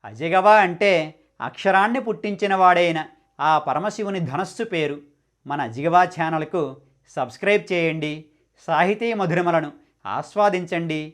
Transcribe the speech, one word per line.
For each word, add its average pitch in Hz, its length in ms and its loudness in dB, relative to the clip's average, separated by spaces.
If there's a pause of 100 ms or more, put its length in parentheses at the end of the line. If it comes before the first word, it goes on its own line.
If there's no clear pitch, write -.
అజగవ 165 440 0
అంటే 202 440 6 (480)
అక్షరాన్ని 196 600 0
పుట్టించిన 202 540 -4
వాడైన 175 460 4 (400)
ఆ 147 180 2
పరమశివుని 190 640 -4
ధనస్సు 170 440 -6
పేరు. 156 320 -4 (500)
మన 143 140 -6
అజిగవా 143 440 2
ఛానల్కు 160 580 -4 (540)
సబ్స్క్రైబ్ 190 560 -2
చేయండి. 160 400 -2 (560)
సాహితీ 196 460 0
మధురిమలను 170 560 0 (360)
ఆస్వాదించండి 170 920 -2 (140)